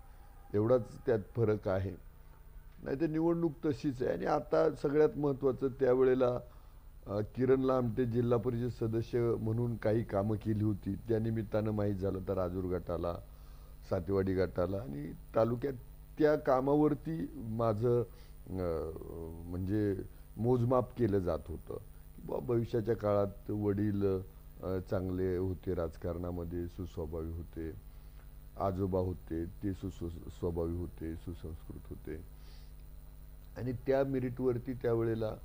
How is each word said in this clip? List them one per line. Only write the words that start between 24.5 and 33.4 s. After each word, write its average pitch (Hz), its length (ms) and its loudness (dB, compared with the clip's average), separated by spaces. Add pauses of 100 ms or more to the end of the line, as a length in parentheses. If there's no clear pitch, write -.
अ, 95 160 0 (100)
चांगले 92 480 0
होते, 92 360 -2
राजकारणामध्ये 87 920 -4
सुस्वभावी 82 640 -6
होते, 82 400 -8 (880)
आजोबा 92 400 2
होते, 85 460 -2
ते 95 280 -4
सुस्व-, 85 360 -6
स्वभावी 85 640 -4
होते, 85 400 -6
सुसंस्कृत 82 640 -10 (100)
होते. 80 360 -10 (1300)